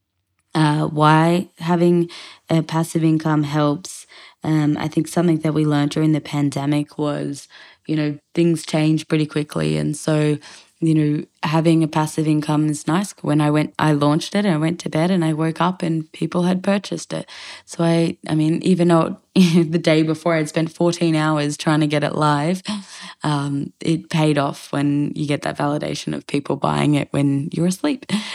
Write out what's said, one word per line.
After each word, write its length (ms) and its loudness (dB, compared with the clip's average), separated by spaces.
uh, 320 2
why 720 4
having 520 2
a 120 2
passive 420 -2
income 400 2
helps. 640 -2
Um, 340 2
I 100 -4
think 200 -2
something 320 2
that 140 -2
we 120 2
learned 260 2
during 200 2
the 100 2
pandemic 760 -2
was, 500 -6
you 80 -2
know, 240 -2
things 300 2
change 420 0
pretty 180 0
quickly. 520 -2
And 180 -2
so, 420 0
you 140 2
know, 300 0
having 400 2
a 40 0
passive 400 -2
income 400 0
is 200 -4
nice. 340 -2
When 180 0
I 120 2
went, 260 0
I 140 2
launched 420 0
it 120 0
and 100 2
I 20 0
went 240 -2
to 80 -8
bed 220 0
and 120 2
I 80 0
woke 300 -2
up 220 -2
and 280 -4
people 320 -4
had 200 0
purchased 500 -4
it. 160 -8
So 180 -4
I, 340 2
I 60 -2
mean, 300 0
even 240 4
though 300 2
<laughs> 80 -6
the 420 4
day 240 4
before 320 0
I'd 160 -2
spent 240 -2
fourteen 420 0
hours 400 0
trying 260 0
to 60 2
get 160 0
it 120 -4
live, 480 0
um, 560 -2
it 300 -2
paid 300 2
off 320 -6
when 440 0
you 120 -4
get 160 -4
that 140 -4
validation 580 -4
of 100 -10
people 300 -2
buying 400 0
it 160 -2
when 400 0
you're 160 0
asleep. 400 -4